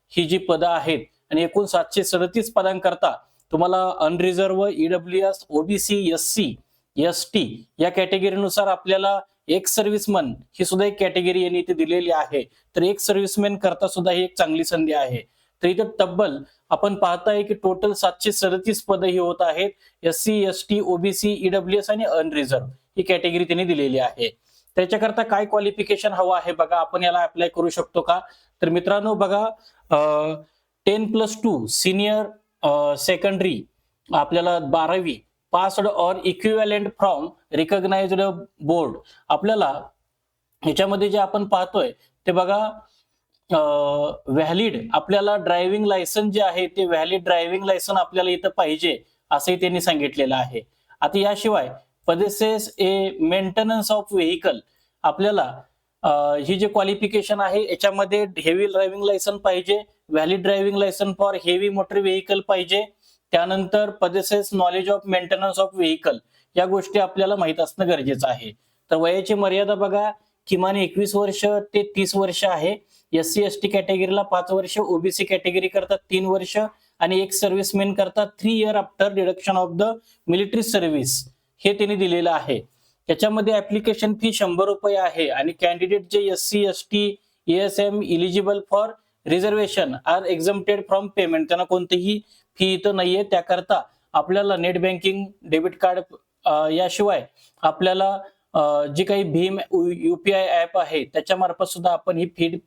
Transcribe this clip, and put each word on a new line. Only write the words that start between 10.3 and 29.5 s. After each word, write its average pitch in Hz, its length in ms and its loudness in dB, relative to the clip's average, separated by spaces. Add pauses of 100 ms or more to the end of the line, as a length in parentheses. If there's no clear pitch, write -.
ही 185 120 -2
सुद्धा 190 220 0
एक 202 140 -2
कॅटेगरी 185 420 2
यांनी 180 160 0
इथे 180 160 -2
दिलेली 170 360 0
आहे. 151 320 0
तर - 400 -6
एक 196 180 0
सर्व्हिसमॅन 202 560 0
करता 185 320 0
सुद्धा 180 240 -2
ही 180 120 2
एक 180 140 -8
चांगली 160 260 2
संधी 160 280 0
आहे. 131 260 -2 (440)
तर 175 60 4
इथं 185 160 0 (160)
तब्बल 180 360 0 (340)
आपण 202 240 2
पाहताय 196 480 0
की 202 120 -2
टोटल 190 380 0
सातशे 196 400 0
सदतीस 190 500 0
पदं 190 240 0
ही 185 120 0
होत 175 220 0
आहेत, 175 300 0 (320)
एससी, 202 420 0
एसटी, 190 360 -2
ओबीसी, 190 600 0
ईडब्ल्यूएस 190 500 0
आणि 214 140 -2
अनरिझर्व्ह 147 640 0 (280)
ही 185 60 0
कॅटेगरी 175 420 2
त्यांनी 175 200 0
दिलेली 143 340 2
आहे. 120 400 -2 (380)
त्याच्याकरता 214 460 0
काय 214 220 0
क्वालिफिकेशन 208 680 0
हवं 180 240 2
आहे 175 160 -2
बघा, 165 240 0
आपण 170 260 -2
याला 175 160 2
अप्लाय 170 300 0
करू 170 200 -2
शकतो - 320 -4
का? - 200 2 (420)
तर 170 60 2
मित्रांनो 196 460 2
बघा, 202 300 0 (460)